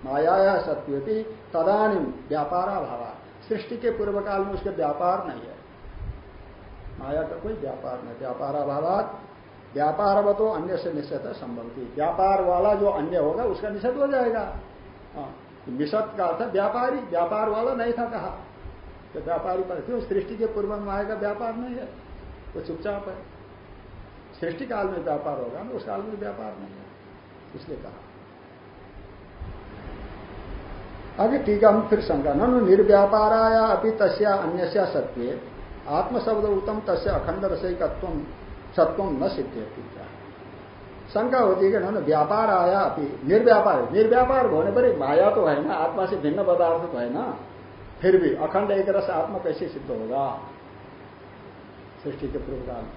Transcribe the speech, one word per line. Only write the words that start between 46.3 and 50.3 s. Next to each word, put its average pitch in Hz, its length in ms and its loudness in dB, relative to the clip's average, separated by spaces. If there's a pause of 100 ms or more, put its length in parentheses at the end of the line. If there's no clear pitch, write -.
पदार्थ 170 480 4
तो 127 60 -4
है 120 160 -2
ना, 220 100 -2 (760)
फिर 185 180 6
भी 151 160 4 (100)
अखंड 202 260 0
एक 196 180 2
रस 185 220 2
आत्मा 185 280 -2
कैसे 165 300 -4
सिद्ध 135 220 -10
होगा 123 360 -2 (1800)